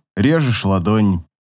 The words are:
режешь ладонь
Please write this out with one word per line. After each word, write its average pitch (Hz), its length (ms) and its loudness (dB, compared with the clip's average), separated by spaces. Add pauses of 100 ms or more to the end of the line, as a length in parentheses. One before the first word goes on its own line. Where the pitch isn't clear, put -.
(180)
режешь 135 480 0
ладонь 98 580 0 (220)